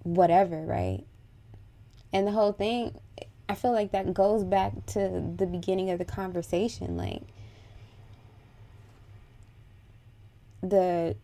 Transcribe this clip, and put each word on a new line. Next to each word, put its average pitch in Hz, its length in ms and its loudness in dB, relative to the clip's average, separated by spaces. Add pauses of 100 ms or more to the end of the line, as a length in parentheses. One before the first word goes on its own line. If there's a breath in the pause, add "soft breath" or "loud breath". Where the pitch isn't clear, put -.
whatever, 170 580 4
right? 95 420 -4 (1080)
And 196 120 2
the 208 60 0
whole 208 220 2
thing, 226 440 -4 (520)
I 202 60 -4
feel 247 180 2
like 208 180 0
that 190 220 -2
goes 202 320 4
back 190 420 0
to 180 480 -2
the 190 100 0
beginning 185 440 -2
of 180 100 -2
the 180 60 -6
conversation, 180 880 -4
like, 95 280 -6 (3500 soft breath)
the, 180 600 2